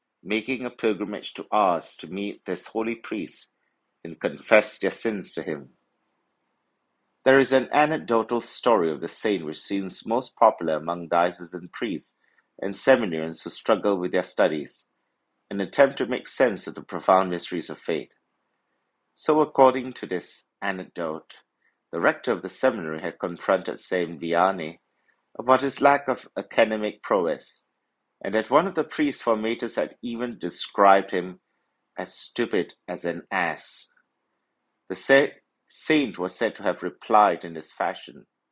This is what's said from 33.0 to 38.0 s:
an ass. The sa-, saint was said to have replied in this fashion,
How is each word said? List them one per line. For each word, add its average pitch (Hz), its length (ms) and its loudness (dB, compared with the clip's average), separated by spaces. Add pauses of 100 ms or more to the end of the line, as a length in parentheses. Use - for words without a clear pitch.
an 85 260 -4
ass. 87 560 -4 (1000)
The 92 80 -8
sa-, 139 300 4 (420)
saint 131 500 0
was 90 160 -4
said 110 220 -2
to 98 80 -14
have 90 180 0
replied 98 600 2
in 85 100 -12
this 80 160 -12
fashion, - 560 -8 (260)